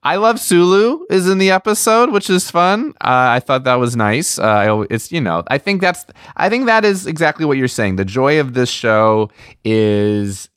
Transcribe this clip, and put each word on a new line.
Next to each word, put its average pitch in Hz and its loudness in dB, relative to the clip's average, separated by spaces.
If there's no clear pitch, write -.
I 160 -2
Love 220 0
Sulu 196 2
is 185 0
in 190 0
the 190 2
episode, 220 0
which 202 -2
is 180 0
fun. 196 0
Uh, 127 2
I 123 0
thought 131 -2
that 127 2
was 120 -2
nice. 113 -2
Uh, - -4
I 107 2
al-, 107 0
it's, - -6
you 165 -4
know, 87 -2
I 139 -2
think 196 -2
that's, 180 -2
I - 0
think 240 -2
that 220 2
is 196 0
exactly 160 -2
what 143 0
you're 131 0
saying. 101 -2
The 95 -2
joy 131 0
of 131 -4
this 123 0
show 110 2
is 104 0